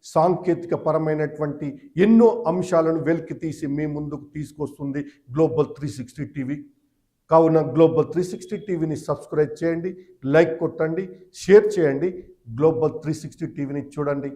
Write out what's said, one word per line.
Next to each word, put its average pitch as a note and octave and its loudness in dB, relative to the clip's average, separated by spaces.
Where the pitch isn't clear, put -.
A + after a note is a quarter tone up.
సాంకేతిక E3+ 0
పరమైనటువంటి D#3 -2
ఎన్నో A3+ 8
అంశాలను E3 0
వెలికి D#3+ -2
తీసి D#3+ -8
మీ D3+ -2
ముందుకు D3 -8
తీసుకొస్తుంది C#3+ -8
గ్లోబల్ D#3 0
త్రీ C#3 -8
సిక్స్టీ B2+ -10
టీవీ. C#3 -6
కావున D#3+ 6
గ్లోబల్ D#3 4
త్రీ F3+ 0
సిక్స్టీ - -10
టీవీని D#3 -2
సబ్స్క్రైబ్ D3+ -2
చేయండి, E3+ -2
లైక్ E3 4
కొట్టండి, D#3+ -4
షేర్ G#3 6
చేయండి. D#3 2
గ్లోబల్ D#3 2
త్రీ D3+ -4
సిక్స్టీ D#3 -12
టీవీని C#3+ -8
చూడండి. C#3+ -4